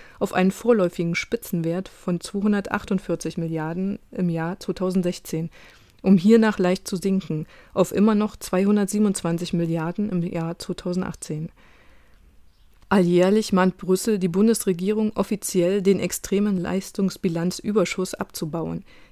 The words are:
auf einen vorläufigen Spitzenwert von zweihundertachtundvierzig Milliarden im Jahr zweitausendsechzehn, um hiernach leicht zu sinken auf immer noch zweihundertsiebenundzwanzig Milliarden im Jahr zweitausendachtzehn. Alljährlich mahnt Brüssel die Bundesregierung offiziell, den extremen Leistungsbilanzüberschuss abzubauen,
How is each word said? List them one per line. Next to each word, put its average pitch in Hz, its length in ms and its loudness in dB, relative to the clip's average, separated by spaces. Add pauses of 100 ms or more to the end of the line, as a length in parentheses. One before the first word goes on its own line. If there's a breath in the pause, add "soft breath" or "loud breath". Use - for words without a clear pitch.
(200 loud breath)
auf 196 140 -2
einen 185 180 2
vorläufigen 180 640 0
Spitzenwert 170 720 -4
von - 320 -6
zweihundertachtundvierzig 196 1160 -2
Milliarden 165 640 -4 (120)
im 180 180 -2
Jahr 165 300 -4
zweitausendsechzehn, 175 920 -4 (520 soft breath)
um 190 160 6
hiernach 220 420 6
leicht 185 300 0
zu 196 80 -4
sinken 170 500 -2 (260 soft breath)
auf 175 220 0
immer 214 200 4
noch 208 200 0
zweihundertsiebenundzwanzig 196 1160 0
Milliarden 170 560 -2
im 180 120 0
Jahr 165 380 -4
zweitausendachtzehn. 175 920 -6 (1400 soft breath)
Alljährlich 190 640 4
mahnt 185 260 4
Brüssel 185 420 0
die 185 80 0
Bundesregierung 208 880 2
offiziell, 196 640 0
den 190 180 4
extremen 202 560 -2
Leistungsbilanzüberschuss 185 1600 -2
abzubauen, 165 720 -8 (260 soft breath)